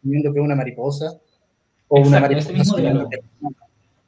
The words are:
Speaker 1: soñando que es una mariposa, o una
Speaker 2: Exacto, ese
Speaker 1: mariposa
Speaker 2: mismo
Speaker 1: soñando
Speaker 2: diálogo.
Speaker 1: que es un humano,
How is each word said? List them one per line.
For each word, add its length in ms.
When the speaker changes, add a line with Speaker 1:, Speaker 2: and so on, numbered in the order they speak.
Speaker 1:
soñando 300
que 60
es 60
una 120
mariposa, 560
o 120
una 180
Speaker 2:
Exacto, 0
ese 20
Speaker 1:
mariposa 320
Speaker 2:
mismo 220
Speaker 1:
soñando 340
Speaker 2:
diálogo. 20
Speaker 1:
que 60
es 60
un 240
humano, 100